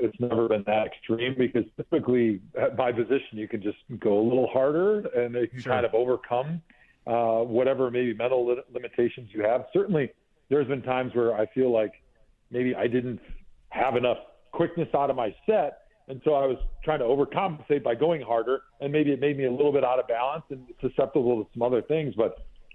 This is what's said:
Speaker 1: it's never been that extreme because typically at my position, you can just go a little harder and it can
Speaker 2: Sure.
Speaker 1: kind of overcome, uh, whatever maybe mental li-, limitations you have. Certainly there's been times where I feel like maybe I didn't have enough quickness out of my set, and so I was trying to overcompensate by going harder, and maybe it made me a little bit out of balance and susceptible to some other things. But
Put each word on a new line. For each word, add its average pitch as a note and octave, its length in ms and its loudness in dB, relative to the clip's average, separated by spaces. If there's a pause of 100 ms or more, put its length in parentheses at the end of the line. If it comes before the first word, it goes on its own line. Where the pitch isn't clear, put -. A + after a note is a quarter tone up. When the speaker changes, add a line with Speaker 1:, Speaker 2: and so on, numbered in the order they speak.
Speaker 1:
it's A2+ 180 -2
never A#2 300 0
been G#2+ 180 0
that G#2+ 200 0
extreme A#2 520 -4
because B2 260 2 (120)
typically A#2+ 640 0 (200)
at B2 160 0
my B2+ 160 2
position, A2+ 460 -2
you G#2+ 80 -8
can G#2 160 -8
just G#2 160 -6 (220)
go G#2 180 4
a G#2+ 80 4
little B2 260 2
harder E3 560 2
and A#2+ 280 -2
it A#2 140 -2
can B2 100 -12
Speaker 2:
Sure. B2+ 120 -4
Speaker 1:
kind B2 140 2
of A2+ 80 -2
overcome, B2 680 0 (460)
uh, A2+ 340 2
whatever B2 500 2
maybe B2 240 0
mental B2 340 0
li-, B2 140 0 (100)
limitations A#2+ 600 -4
you G#2+ 100 -2
have. B2 300 2
Certainly E3+ 380 2 (380)
there's C#3 180 2
been C3 160 -4
times B2+ 320 -2
where A#2 220 2
I G#2+ 100 0
feel C3 260 0
like A2 200 2 (580)
maybe B2 240 -2
I G2+ 140 -2
didn't A#2+ 320 -2 (480)
have B2 280 0
enough A#2+ 220 2 (320)
quickness E3 440 -2
out C#3 140 2
of C3+ 80 0
my A2+ 180 -2 (120)
set, F#3 360 0 (260)
and C3 160 -12
so D3+ 100 4
I C#3 120 2
was C3 120 0 (260)
trying D#3 140 0
to C3 80 -2
overcompensate C#3+ 800 0
by A#2+ 100 2
going D#3 280 2
harder, A#2 400 0 (180)
and C#3+ 120 -4
maybe D3 200 2
it B2+ 80 0
made D3 180 0
me C#3 80 -2
a B2 40 2
little D3 220 2
bit C#3 120 4
out B2+ 140 2
of B2 100 -2
balance C3 420 -2
and C3 160 -12 (140)
susceptible B2 640 0
to - 100 -14
some A#2 80 -4
other B2 180 2
things. D3 360 -2
But G#2+ 220 0 (360)